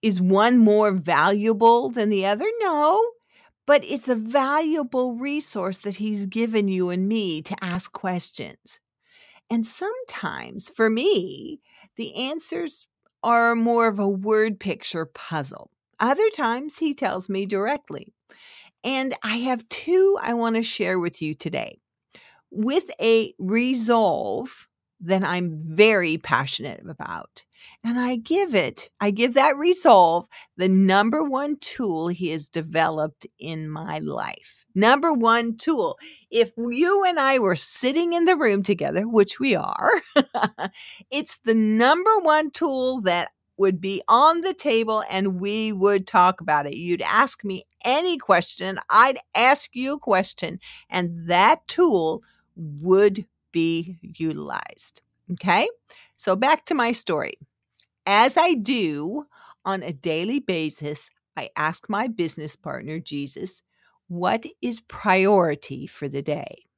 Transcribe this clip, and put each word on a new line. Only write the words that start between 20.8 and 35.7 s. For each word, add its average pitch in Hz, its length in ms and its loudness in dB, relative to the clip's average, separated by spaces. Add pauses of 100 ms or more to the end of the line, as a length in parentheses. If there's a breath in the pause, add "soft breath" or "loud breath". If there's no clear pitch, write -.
with 170 220 -4
you 156 120 -4
today - 460 -8 (720 soft breath)
with 254 400 -2 (100)
a 226 380 2
resolve 226 1300 0 (320)
that 190 240 0
I'm 165 420 -4
very 175 520 4
passionate 135 680 -4
about. - 560 -14 (380 loud breath)
And 240 160 -2
I 247 180 -2
give 320 380 -2
it, 156 360 -2 (100)
I 208 100 2
give 233 240 0
that 277 220 4
resolve 226 680 6 (300 loud breath)
the 180 120 0
number 196 540 4
one 285 360 -2
tool 170 500 -4
he 175 220 -4
has 156 180 -6
developed 160 800 -4 (120)
in 160 320 -10
my 156 280 -8
life. - 640 -10 (100)
Number 269 380 4
one 233 440 0
tool. 233 420 -2 (320 loud breath)